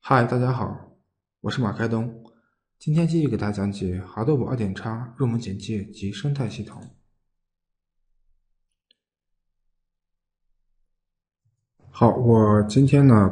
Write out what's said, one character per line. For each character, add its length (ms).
嗨， 140
大 140
家 120
好， 240
我 80
是 100
马 100
开 160
东， 240
今 160
天 120
继 140
续 80
给 80
大 120
家 40
讲 180
解 300
Hadoop 460
二 100
点 180
叉 440
入 80
门 120
简 200
介 260
及 260
生 220
态 160
系 160
统。 160
好， 260
我 460
今 240
天 200
呢， 260